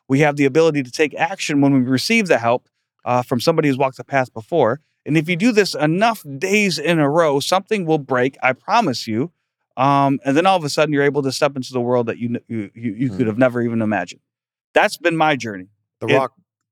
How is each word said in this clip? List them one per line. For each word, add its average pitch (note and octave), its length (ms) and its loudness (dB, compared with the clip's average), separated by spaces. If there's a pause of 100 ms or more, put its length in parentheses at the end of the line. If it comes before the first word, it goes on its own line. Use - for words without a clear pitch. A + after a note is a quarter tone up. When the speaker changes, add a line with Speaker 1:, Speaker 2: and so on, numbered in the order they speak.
Speaker 1:
We C3+ 120 2
have D3 180 2
the C#3+ 80 2
ability D3 380 2
to B2 80 -12
take D#3 240 -2
action E3 460 -2
when C#3 120 4
we C3+ 80 4
receive C3 460 0
the D3+ 100 2
help, A#2 320 -2 (360)
uh, B2 160 0
from B2 180 -4
somebody D#3+ 300 2
who's C3 80 0
walked C3 200 -2
the B2 60 -16
path C3 300 -2
before. B2 480 0 (240)
And D3 120 0
if D#3+ 120 -2
you F3+ 80 -2
do A3+ 160 2
this G3+ 200 2
enough E3+ 500 0 (140)
days F#3+ 400 0
in D#3+ 220 0
a C#3+ 100 2
row, D#3 300 2
something F#3+ 460 -2
will D#3+ 120 2
break, C3+ 460 -2
I B2+ 100 2
promise G3+ 540 -2
you. A#2 240 -4 (460)
Um, C#3 480 2
and C3+ 100 0
then E3 100 2
all F#3+ 120 4
of E3+ 80 -4
a C#3+ 40 -4
sudden, D3+ 240 0
you're C#3+ 100 2
able C#3+ 200 0
to C3+ 80 -2
step C#3+ 240 -2
into B2+ 160 -10
the B2+ 80 -2
world A#2+ 280 0
that G2 100 -6
you, A#2 220 -6 (100)
you, G#2+ 260 -8
you, A2+ 180 -8
you B2 160 -2
could G2 120 -6
Speaker 2:
Hmm. A#2 60 0
Speaker 1:
have G#2+ 100 -2
never B2 240 2
even A#2 200 -2
imagined. G#2 400 -4 (520)
That's F#3+ 240 2
been E3 180 -2
my D#3 220 2
journey. G#2 300 -10 (340)
Speaker 2:
The A2+ 60 -6
Speaker 1:
It C#3+ 100 4
Speaker 2:
Rock, C3 160 -2 (380)